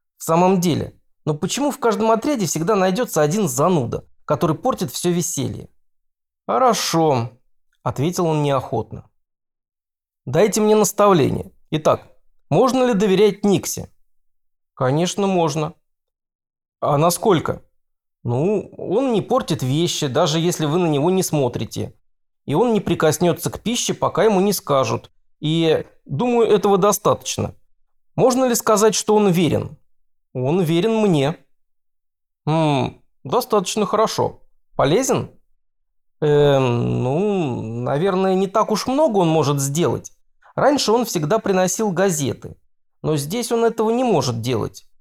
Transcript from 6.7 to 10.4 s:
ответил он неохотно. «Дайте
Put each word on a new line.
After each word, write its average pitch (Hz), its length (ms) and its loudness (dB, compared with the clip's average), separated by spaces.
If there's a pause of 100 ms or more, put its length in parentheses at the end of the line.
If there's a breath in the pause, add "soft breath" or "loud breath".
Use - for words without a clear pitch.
ответил 170 420 -2
он 156 160 0
неохотно. 131 680 -4 (1160)
«Дайте 185 360 0